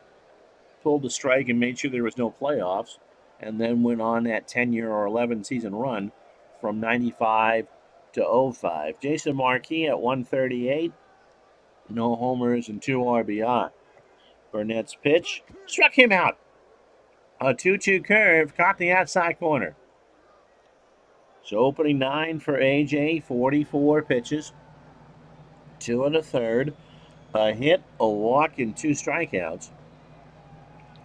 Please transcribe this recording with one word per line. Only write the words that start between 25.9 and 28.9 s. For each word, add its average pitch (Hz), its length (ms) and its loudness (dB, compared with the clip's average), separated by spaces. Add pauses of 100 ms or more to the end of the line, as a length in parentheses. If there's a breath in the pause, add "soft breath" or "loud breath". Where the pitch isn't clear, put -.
and 147 100 0
a 160 80 2
third, 127 520 -2 (600 loud breath)
a 107 180 2
hit, 147 300 2 (160)
a 113 100 2
walk, 117 500 0
and 113 180 -4
two 156 140 -2